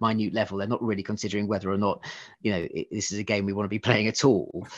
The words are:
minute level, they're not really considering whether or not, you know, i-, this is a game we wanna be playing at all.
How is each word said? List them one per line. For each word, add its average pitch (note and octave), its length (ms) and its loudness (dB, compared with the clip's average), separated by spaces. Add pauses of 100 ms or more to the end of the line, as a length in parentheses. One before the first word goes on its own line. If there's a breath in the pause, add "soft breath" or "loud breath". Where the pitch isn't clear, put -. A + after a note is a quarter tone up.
minute A2 320 2
level, G2 240 0
they're G2 100 -2
not A#2+ 140 0
really G#2 220 0
considering G#2 440 -2
whether F#2+ 240 0
or G2 60 0
not, G2+ 260 2 (380 loud breath)
you G#2+ 100 0
know, F2 240 0
i-, E2 140 -4
this - 220 -4
is G#2 80 -4
a G#2 40 -2
game G2+ 220 2
we G2 80 0
wanna G2+ 140 0
be G#2+ 120 -2
playing A2 280 4
at A2 180 2
all. G2 420 2 (100)